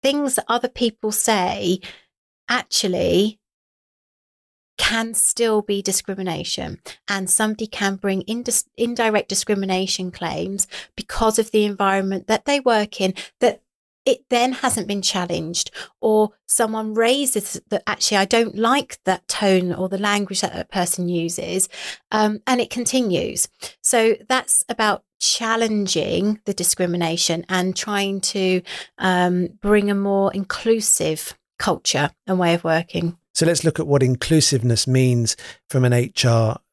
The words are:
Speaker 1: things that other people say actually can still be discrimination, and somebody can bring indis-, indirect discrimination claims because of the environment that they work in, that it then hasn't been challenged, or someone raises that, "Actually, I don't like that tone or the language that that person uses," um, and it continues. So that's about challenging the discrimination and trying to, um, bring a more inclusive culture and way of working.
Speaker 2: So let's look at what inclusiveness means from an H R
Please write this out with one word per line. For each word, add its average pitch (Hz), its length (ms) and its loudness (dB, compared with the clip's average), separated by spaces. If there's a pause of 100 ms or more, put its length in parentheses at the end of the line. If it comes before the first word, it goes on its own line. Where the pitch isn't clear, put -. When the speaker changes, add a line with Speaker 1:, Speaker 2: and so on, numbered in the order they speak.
Speaker 1:
things 285 320 0
that - 140 -2
other 233 200 0
people 220 440 -2
say 190 640 0 (680)
actually 185 880 0 (1400)
can 226 380 -2
still 220 480 2
be 202 180 -2
discrimination, 185 1000 -6 (260)
and 190 240 -4
somebody 214 340 0
can 196 300 -4
bring 190 280 -2
indis-, 233 440 -4 (100)
indirect 226 520 0
discrimination 190 800 -2
claims 175 560 -4 (300)
because 220 420 0
of 220 140 0
the 214 120 4
environment 196 600 0
that 226 180 0
they 285 140 0
work 220 420 0
in, 190 140 2 (240)
that - 240 2 (420)
it - 260 0
then 247 220 2
hasn't 233 360 -2
been 202 120 -2
challenged, 170 720 -4 (300)
or 214 320 4 (160)
someone 220 440 0
raises 233 680 0 (100)
that, - 160 -2
"Actually, 208 300 0
I 196 80 4
don't 226 340 2
like 240 460 0
that 185 240 -2
tone 185 440 2
or 185 160 -4
the 190 80 -4
language 202 440 -2
that - 120 -4
that - 200 -10
person 180 360 -2
uses," 170 600 -2 (420)
um, 214 340 2
and 254 160 2
it - 80 -2
continues. 233 760 0 (340)
So 220 360 4 (120)
that's - 400 2
about 214 360 0 (160)
challenging 214 1300 0
the 202 60 -2
discrimination 170 960 0
and 185 280 0
trying 196 460 -2
to, 185 380 0 (380)
um, 180 520 2 (120)
bring 202 260 4
a 202 60 0
more 196 400 2
inclusive 196 1040 -2 (220)
culture - 500 0 (160)
and 185 140 0
way 170 140 4
of 170 100 -4
working. 170 520 -2 (160)
Speaker 2:
So - 140 2
let's 165 180 2
look - 160 0
at - 80 -2
what 139 160 4
inclusiveness 127 840 2
means 127 500 2 (320)
from 127 160 2
an 123 80 4
H 120 320 0
R 117 360 4 (120)